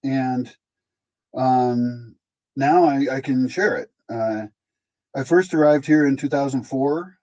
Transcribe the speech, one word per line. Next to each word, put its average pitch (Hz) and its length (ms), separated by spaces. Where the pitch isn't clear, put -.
And, 131 500
um, 123 800
now 156 300
I, 139 300
I 131 60
can 131 260
share - 300
it. - 120
Uh, - 380
I - 80
first 180 300
arrived 151 320
here 151 200
in 139 100
two 135 140
thousand 135 340
four 170 600